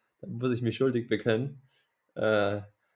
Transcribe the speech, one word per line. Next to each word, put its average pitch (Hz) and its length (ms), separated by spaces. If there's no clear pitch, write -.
da 107 60
muss 120 260
ich 113 80
mich 113 160
schuldig 120 300
bekennen. 113 560
Äh, 104 460